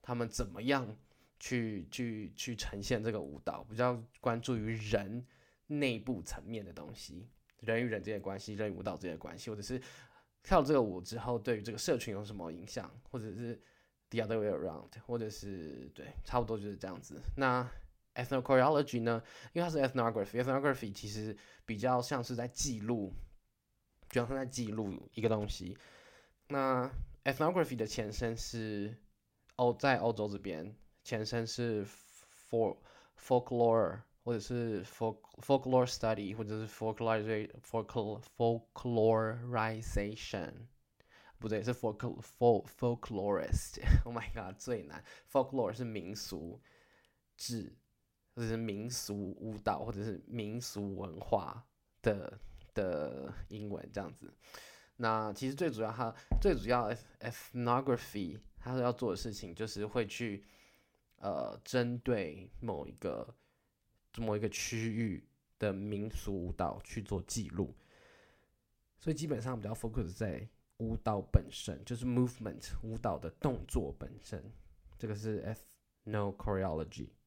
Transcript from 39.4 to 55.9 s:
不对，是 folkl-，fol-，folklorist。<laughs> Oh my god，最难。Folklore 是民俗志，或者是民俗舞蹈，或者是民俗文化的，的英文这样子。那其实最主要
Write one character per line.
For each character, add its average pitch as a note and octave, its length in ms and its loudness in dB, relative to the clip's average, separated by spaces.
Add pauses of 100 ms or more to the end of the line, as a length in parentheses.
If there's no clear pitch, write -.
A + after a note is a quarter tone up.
不 A2 100 -6
对， G#2 140 0
是 B2 100 0
folkl-，fol-，folklorist。 A2 2000 2 (120)
<laughs> - 120 10
Oh A#2 120 -4
my A2 160 -4
god， G2 260 -6
最 A#2 240 -4
难。 D2+ 220 -14 (260)
Folklore B2+ 420 4
是 A#2+ 120 -4
民 G#2+ 320 -4
俗 E2 440 -8 (760)
志， - 400 -6 (580)
或 A#2+ 80 -4
者 A2+ 60 0
是 A2+ 80 0
民 A2 340 -2
俗 G2+ 480 -4
舞 G#2+ 200 -6
蹈， G2 260 2
或 A2+ 80 -4
者 G2 100 -4
是 G#2+ 240 -4
民 A2+ 340 -4
俗 G2+ 360 -4
文 F#2 240 -6
化 G2+ 440 0 (360)
的， G2+ 400 0 (320)
的 D2 600 -2 (160)
英 G#2 200 -8
文 G2 240 -6
这 G2 80 -4
样 F2 140 -6
子。 - 180 -18 (640)
那 A2 360 2
其 C3 160 -4
实 C#3 60 -2
最 D#3+ 160 2
主 A2 120 -4
要 A2 100 0